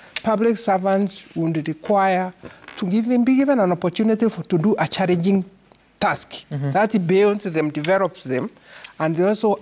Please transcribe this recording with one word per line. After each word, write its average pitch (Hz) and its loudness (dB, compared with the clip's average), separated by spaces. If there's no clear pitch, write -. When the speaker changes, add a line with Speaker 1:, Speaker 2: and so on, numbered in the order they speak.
Speaker 1:
public 220 2
servants 196 0
would 160 -2
require 185 0
to 208 -4
give 214 0
them, 247 2
be 262 2
given 269 2
an 180 2
opportunity 214 0
for, 165 -8
to 185 0
do 185 2
a 160 0
challenging 180 0
task. - -2
Speaker 2:
Mm-hmm. 139 -4
Speaker 1:
That 202 0
builds 202 2
them, 160 -2
develops 175 -2
them. 131 -2
And 160 -2
they 175 0
also 208 0